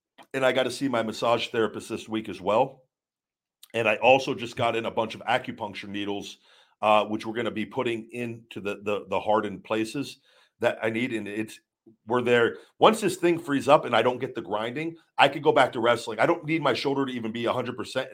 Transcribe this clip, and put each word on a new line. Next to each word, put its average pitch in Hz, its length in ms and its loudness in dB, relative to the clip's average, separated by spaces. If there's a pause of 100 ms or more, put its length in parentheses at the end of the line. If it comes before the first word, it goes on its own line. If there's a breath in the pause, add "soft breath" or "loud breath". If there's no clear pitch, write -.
(340)
And 131 100 0
I 127 80 6
gotta 123 180 2
see 139 160 -4
my 120 160 0
massage 117 460 0
therapist 107 400 -2
this 110 220 -8
week 110 180 -4
as 92 140 -10
well. 110 400 0 (920)
And 113 160 0
I 107 80 2
also 131 380 4
just 117 220 -10
got 117 200 0
in 113 80 -2
a 101 60 -2
bunch 113 240 -4
of 98 80 -16
acupuncture 110 680 -4
needles, 101 500 -8 (440 soft breath)
uh, 107 240 4
which 107 180 -6
we're 113 80 -8
gonna 110 180 -2
be 104 140 -6
putting 117 480 -4
into 120 480 -10
the, 101 220 -6
the, 101 260 -4
the 95 120 -2
hardened 104 440 -2
places 113 540 -4 (420 soft breath)
that 117 220 2
I 117 80 0
need. 120 240 -2
And 104 120 -4
it's, 107 340 -8 (460)
we're 123 160 2
there. 120 340 4 (220 loud breath)
Once 214 240 6
this 190 140 0
thing 170 220 2
frees 131 300 -2
up 147 160 6
and 120 100 -2
I 113 60 6
don't 127 180 2
get 127 160 -6
the 120 60 -6
grinding, 123 560 -6 (220 soft breath)
I 143 100 8
could 143 140 -4
go 151 100 4
back 131 200 6
to 123 80 -4
wrestling. 113 380 2
I 117 60 4
don't 165 200 0
need 160 180 -2
my 135 100 2
shoulder 139 320 0
to 127 80 -6
even 113 180 -6
be 117 140 -4
a 110 80 0
hundred 120 240 -4
percent, 123 380 -6